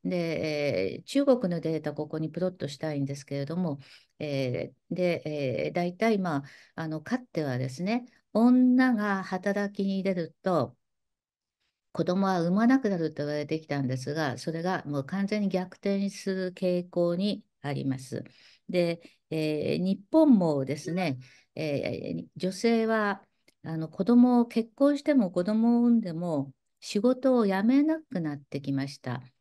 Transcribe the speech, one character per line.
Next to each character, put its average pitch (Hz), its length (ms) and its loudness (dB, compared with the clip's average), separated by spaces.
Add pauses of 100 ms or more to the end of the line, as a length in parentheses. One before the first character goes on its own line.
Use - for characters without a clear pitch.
で、 151 920 -2
え - 40 -10
ー、 - 40 -20
中 277 200 0
国 254 240 4
の 170 120 -2
デ 160 200 -2
ー - 20 -16
タ、 151 120 -6
こ 151 120 -6
こ 156 120 -8
に 156 100 -2
プ 165 120 -8
ロ 185 80 0
ッ - 60 0
ト - 140 -8
し 143 80 -10
た 156 160 -6
い 143 80 -4
ん 139 60 -2
で 139 100 -6
す 139 80 -16
け 143 140 -8
れ 139 80 -4
ど 160 100 -6
も、 151 240 -4 (380)
え 135 540 -4 (200)
ー、 - 20 -4
で、 175 300 0
え 151 460 -2
ー、 - 20 -14
大 175 240 -2
体、 220 220 2
ま 170 180 -2
あ、 143 60 -2 (320)
あ 165 140 -6
の、 156 120 -6
か 240 180 -4
つ 247 100 -12
て 160 140 -4
は 131 140 -2
で 131 140 -4
す 170 120 -10
ね、 240 220 -2 (300)
女 254 600 6
が 202 300 0
働 202 480 -2
き 196 120 -4
に 190 180 -2
出 190 120 0
る 170 280 -6
と、 165 340 0 (1160)
子 170 120 -2
供 190 220 0
は 185 140 0
産 175 160 0
ま 226 100 4
な 262 120 6
く 240 100 0
な 190 80 0
る 160 160 -2
と 147 120 -6
言 - 20 -4
わ 147 80 -4
れ 147 120 -4
て 156 140 -2
き 156 60 -20
た 143 160 -2
ん 131 40 -2
で 131 100 -2
す 139 180 -6
が、 139 240 -2
そ 165 140 -6
れ 165 100 -6
が 185 240 -4
も 143 140 -4
う 143 40 -8
完 196 220 -4
全 214 140 -2
に 196 80 -2
逆 180 260 -4
転 196 360 -2
す 190 240 -6
る 185 200 -4
傾 180 340 -2
向 175 260 0
に 202 280 -2 (200)
あ 143 100 -4
り 139 120 -4
ま 131 140 -2
す。 - 260 -10 (440)
で、 170 320 0 (300)
え 151 480 -2
ー、 175 40 -2
日 190 180 -2 (100)
本 311 280 6
も 147 260 2
で 135 120 -4
す - 160 -8
ね、 165 260 -2 (360)
え - 640 -4
ー、 - 100 -8 (100)
女 185 160 -4
性 226 340 2
は、 214 360 -2 (420)
あ 165 120 -6
の、 160 120 -6
子 190 160 -4
供 240 360 8
を、 233 60 4
結 226 280 -2
婚 285 240 4
し - 40 -8
て 294 120 2
も 202 160 4
子 180 140 0
供 226 360 4
を - 20 4
産 240 140 6
ん 220 40 4
で 180 120 -6
も 160 400 -2 (280)
仕 - 200 -4
事 254 360 4
を 220 100 4
辞 190 160 2
め 269 200 4
な 320 180 0
く 185 200 -6
な 151 140 -2
っ 147 40 -10
て 139 220 -10
き 143 120 -4
ま 135 140 -2
し 139 120 -12
た。 127 240 -8 (180)